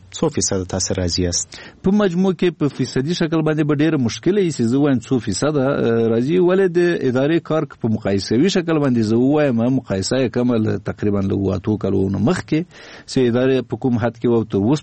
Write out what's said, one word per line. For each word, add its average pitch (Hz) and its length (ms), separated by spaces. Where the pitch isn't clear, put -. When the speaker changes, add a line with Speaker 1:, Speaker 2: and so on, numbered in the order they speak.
Speaker 1:
څو 160 200
فیصده 95 260
تاسو 92 260
راضي 90 280
یاست؟ - 320
Speaker 2:
په 190 40
مجموع 190 300
کې 175 280
په 147 200
فیصدي 135 420
شکل 160 240
باندې 156 240
به 151 120
ډېره 160 160
مشکله 196 340
وي 170 80
چې 127 120
زه 139 120
وایم 131 200
څو 131 220
فیصده، 135 380
اه، 117 480
راضي. 135 240
ولې 190 180
د - 20
ادارې 139 300
کار 156 200
که - 120
په 113 160
مقایسوي 104 500
شکل 165 240
باندې 123 180
زه 113 40
ووایم، 135 460
مقایسه 101 380
یې 131 180
کومه 123 300
له 104 140
تقریبا 101 300
له 98 160
اووه 95 200
اتو 107 280
کلونو 98 340
مخکې 156 420
چې - 80
ادارې 127 400
په 113 140
کوم 120 180
حد 120 180
کې 123 100
وه 117 100
او 107 120
تر 101 60
اوس 151 140